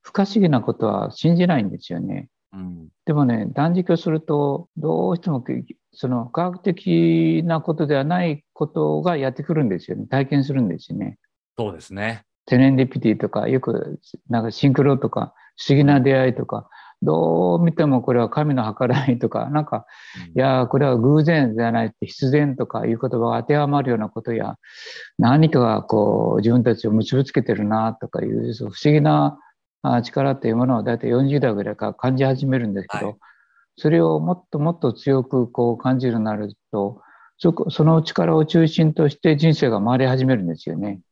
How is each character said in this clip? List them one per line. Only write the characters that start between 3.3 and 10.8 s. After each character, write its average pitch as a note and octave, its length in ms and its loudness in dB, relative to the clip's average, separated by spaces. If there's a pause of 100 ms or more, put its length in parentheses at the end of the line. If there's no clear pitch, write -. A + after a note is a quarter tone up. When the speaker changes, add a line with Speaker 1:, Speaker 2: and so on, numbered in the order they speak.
Speaker 1:
断 D#3+ 200 0
食 F3+ 180 0
を E3 60 2
す E3 120 -4
る D#3+ 100 0
と、 D3 480 -2 (100)
ど E3 340 -2
う E3+ 40 0
し F3 60 -8
て F#3+ 80 -4
も C3 120 -2
け-、 B2 220 -6 (300)
そ - 140 -8
の A#2+ 180 -2
科 F3 260 -4
学 F3+ 120 -16
的 E3 800 0
な D#3+ 160 0
こ E3 140 -4
と D#3 120 -2
で D3 80 0
は C3+ 80 0
な F3 220 -2
い D3+ 180 -6 (100)
こ D3+ 140 -4
と D3+ 340 -2
が E3+ 160 -2
や C3+ 120 -2
っ C3 40 -6
て D3+ 100 -10
く E3 100 -4
る D3+ 100 2
ん A2 60 0
で F2 100 -4
す - 120 -12
よ G2+ 60 -6
ね。 G#2 100 -12
体 C3+ 200 0
験 C#3 160 0
す C#3 100 -4
る C3+ 80 0
ん A2 60 2
で - 120 -6
す - 120 -16